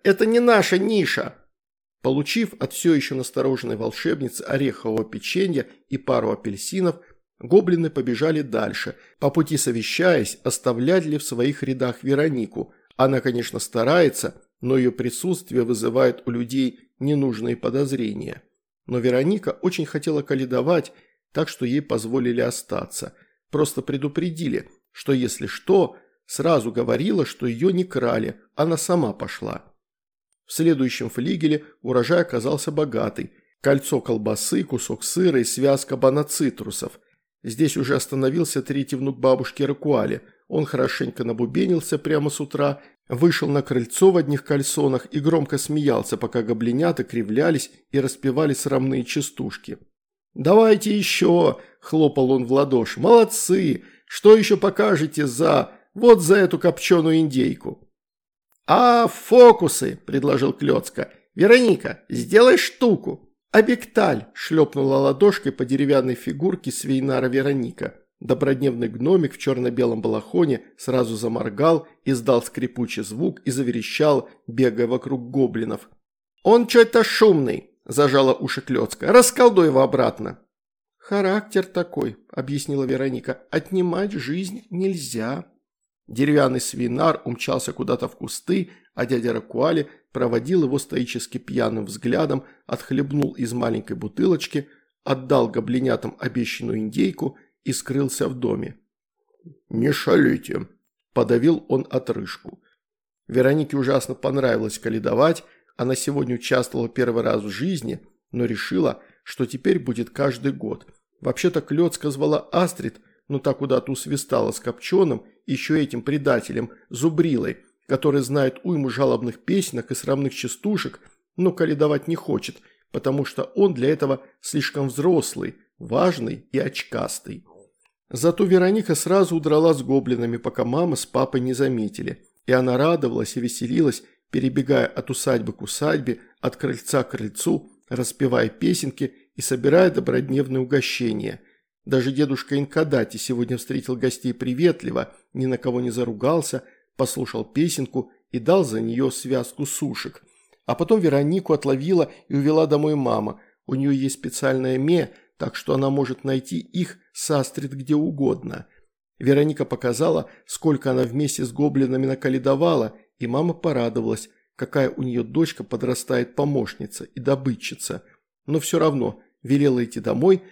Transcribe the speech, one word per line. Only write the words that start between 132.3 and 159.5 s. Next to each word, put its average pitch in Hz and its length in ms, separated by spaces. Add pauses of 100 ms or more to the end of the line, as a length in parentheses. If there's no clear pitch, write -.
и 127 60
она 127 260
радовалась 131 600
и - 20
веселилась, 123 640 (280)
перебегая 131 540
от - 240
усадьбы 123 440
к - 80
усадьбе, 127 580 (220)
от - 160
крыльца 127 460
к - 80
крыльцу, 127 600 (180)
распевая 123 600
песенки 139 640 (220)
и 123 60
собирая 139 480
добродневные 131 720
угощения. 117 800 (440)
Даже 131 260
дедушка 139 480
Инкадати 143 580
сегодня 120 400
встретил 131 380
гостей 123 380
приветливо, 127 800 (180)
ни 131 140
на 127 100
кого 123 240
не 123 80
заругался, 123 720 (360)
послушал 123 460
песенку 139 640 (180)
и 131 100
дал 170 240
за 110 180
нее 117 280
связку 131 560
сушек. - 560 (440)
А - 100
потом 208 240
Веронику 160 540
отловила 143 580 (160)
и - 80
увела 156 320
домой 151 280
мама. 113 460 (240)
У 135 100
нее 139 140
есть 135 260
специальная 131 640
ме, 156 340 (260)
так - 180
что - 180
она 135 160
может 135 360
найти 135 340
их - 380 (160)
с - 180
Астрид 143 400
где 139 240
угодно. 147 720 (500)
Вероника 143 460